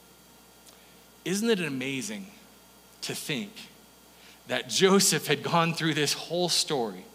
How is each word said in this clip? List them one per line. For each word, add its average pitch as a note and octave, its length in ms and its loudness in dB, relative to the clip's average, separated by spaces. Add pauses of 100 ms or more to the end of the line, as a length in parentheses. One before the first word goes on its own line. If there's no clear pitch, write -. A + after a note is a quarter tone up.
(1200)
Isn't G3+ 280 0
it G#3 100 2
amazing C3 680 -4 (760)
to C3+ 120 -6
think A2+ 380 -6 (960)
that B2 220 -4
Joseph F#3 560 6
had C#3 160 0
gone E3 320 2
through D#3+ 200 0
this C#3+ 200 0
whole F3 340 -2
story? A2+ 560 -2 (100)